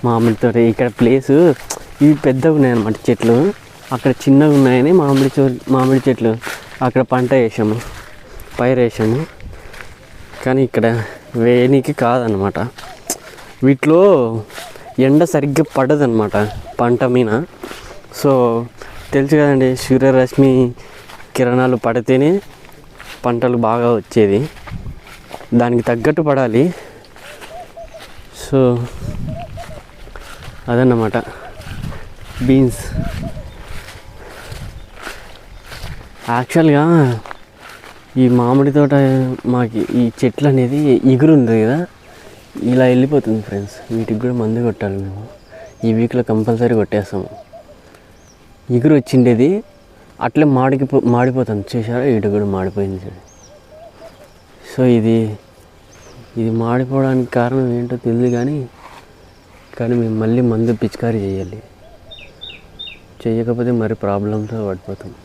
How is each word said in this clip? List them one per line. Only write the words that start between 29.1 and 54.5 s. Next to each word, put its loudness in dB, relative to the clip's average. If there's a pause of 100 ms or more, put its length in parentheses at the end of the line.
అదన్నమాట 2 (1200)
బీన్స్. 0 (3250)
యాక్చువల్గా 2 (960)
ఈ 4
మామిడి 4
తోట 2 (520)
మాకి, 0
ఈ 2 (140)
చెట్లు 0
అనేది 2 (120)
ఎగురు 4
ఉంది 4
కదా, 0 (760)
ఇలా 2
వెళ్ళిపోతుంది 2
ఫ్రెండ్స్. -10
వీటికి -4
కూడా -2
మందు -2
కొట్టాలి -4
మేము, -10 (580)
ఈ 2
వీక్లో 0
కంపల్సరీ 0
కొట్టేస్తాము. -2 (1400)
ఎగురు 4
వచ్చిండేది 2 (560)
అట్లే 2
మాడికి 2
పో-, 0
మాడిపోతుంది. 0
చూసారా, -4
ఇటు 2
కూడా 0
మాడిపోయింది -4
చూడు. -18 (1600)